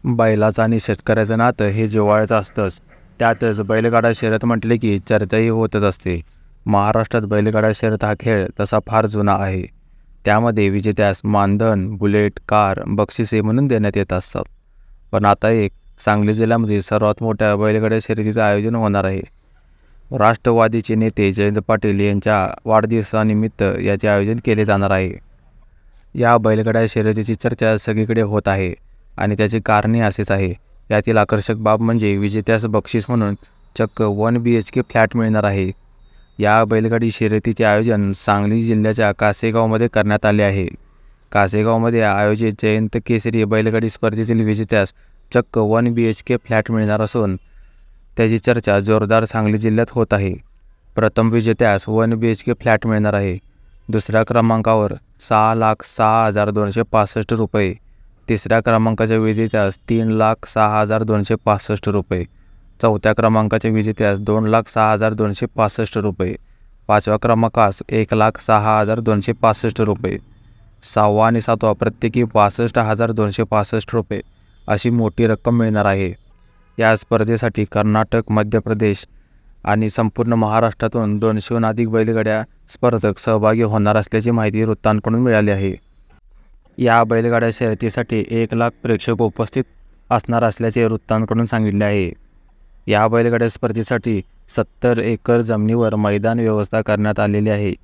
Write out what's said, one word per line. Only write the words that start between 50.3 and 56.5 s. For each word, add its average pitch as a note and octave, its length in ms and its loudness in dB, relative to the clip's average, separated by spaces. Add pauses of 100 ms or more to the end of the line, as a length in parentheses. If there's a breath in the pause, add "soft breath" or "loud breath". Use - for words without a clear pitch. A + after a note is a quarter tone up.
प्रथम A2+ 320 2
विजेत्यास A2 600 0
वन A2+ 260 0
बीएचके A2+ 380 -2
फ्लॅट A2+ 340 0
मिळणार G#2+ 280 0
आहे. G2 240 -2 (500)
दुसऱ्या A2 340 0
क्रमांकावर A2+ 720 0 (360)
सहा A2 260 2
लाख A2 300 0
सहा A2+ 420 0
हजार G#2 240 0